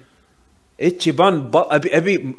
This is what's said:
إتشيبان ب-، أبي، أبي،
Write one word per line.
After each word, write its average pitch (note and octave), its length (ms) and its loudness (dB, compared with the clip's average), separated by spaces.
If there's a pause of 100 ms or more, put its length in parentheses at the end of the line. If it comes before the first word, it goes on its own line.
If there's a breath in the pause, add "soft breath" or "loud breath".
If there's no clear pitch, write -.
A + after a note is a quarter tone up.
(800)
إتشيبان E3+ 600 2
ب-، B2+ 160 -2
أبي، D3+ 400 0
أبي، E3 420 -2